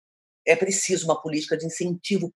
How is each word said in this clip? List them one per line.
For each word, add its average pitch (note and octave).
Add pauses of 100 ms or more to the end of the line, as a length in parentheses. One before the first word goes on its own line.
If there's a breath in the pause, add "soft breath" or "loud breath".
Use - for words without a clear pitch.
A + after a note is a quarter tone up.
(460)
É D#3+
preciso F#3
uma D#3
política D3+
de D#3+
incentivo F3